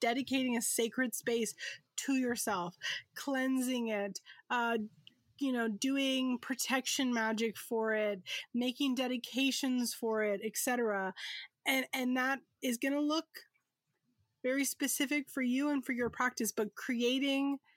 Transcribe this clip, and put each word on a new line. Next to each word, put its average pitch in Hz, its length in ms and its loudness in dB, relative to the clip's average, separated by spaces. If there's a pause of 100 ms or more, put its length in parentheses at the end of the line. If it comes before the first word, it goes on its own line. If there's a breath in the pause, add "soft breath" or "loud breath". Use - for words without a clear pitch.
dedicating 247 560 2
a 233 40 0
sacred 233 540 0
space 233 380 0 (440 loud breath)
to - 200 0
yourself, 220 600 0 (380 loud breath)
cleansing 262 720 0
it, 202 320 -2 (300 loud breath)
uh, 233 300 2 (580)
you 269 160 0
know, 233 160 2
doing 262 720 2
protection 262 720 0
magic 220 440 0
for 220 360 0
it, 208 280 0 (320 loud breath)
making 254 420 0
dedications 254 1000 0
for 220 300 0
it, 208 200 0
et 220 140 -4
cetera. 214 560 0 (520 loud breath)
And, 269 280 2
and 254 240 0
that 262 220 0 (220)
is 247 160 0
gonna 277 220 0
look 302 280 0 (1160)
very 262 220 2
specific 285 640 0
for 269 120 -4
you 254 280 2
and 285 160 0
for 269 80 -2
your 240 160 0
practice, 247 420 0
but 214 240 -2
creating 269 840 0 (180 soft breath)